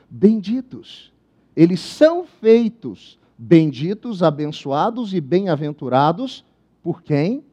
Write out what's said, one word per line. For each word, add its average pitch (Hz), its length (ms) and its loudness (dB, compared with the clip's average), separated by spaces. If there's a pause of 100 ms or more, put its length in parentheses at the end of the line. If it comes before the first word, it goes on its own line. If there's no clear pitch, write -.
benditos. 202 1040 -4 (420)
Eles 175 240 4
são 330 460 2
feitos 220 920 0 (200)
benditos, 165 840 0
abençoados 160 920 -2
e 175 80 -2
bem-aventurados 151 1200 -2 (380)
por - 220 -8
quem? 170 500 -2